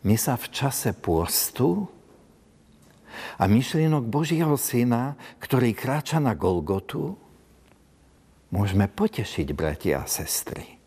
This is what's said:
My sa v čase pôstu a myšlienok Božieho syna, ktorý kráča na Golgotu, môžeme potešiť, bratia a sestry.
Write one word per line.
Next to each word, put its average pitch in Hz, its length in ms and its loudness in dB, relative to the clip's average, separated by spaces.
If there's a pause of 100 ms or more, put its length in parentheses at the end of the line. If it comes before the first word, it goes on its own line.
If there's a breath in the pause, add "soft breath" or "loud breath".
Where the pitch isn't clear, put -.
My 107 160 4
sa 131 160 0
v - 160 -10
čase 123 400 -2
pôstu 123 960 0 (1500 loud breath)
a 95 80 4
myšlienok 156 560 4
Božieho 156 560 0
syna, 123 560 0 (240 loud breath)
ktorý 123 320 4
kráča 147 480 -2
na 123 160 2
Golgotu, 95 800 -2 (1400)
môžeme 98 320 2
potešiť, 101 720 -2
bratia 78 480 -2
a - 40 -12
sestry. - 680 -6 (100)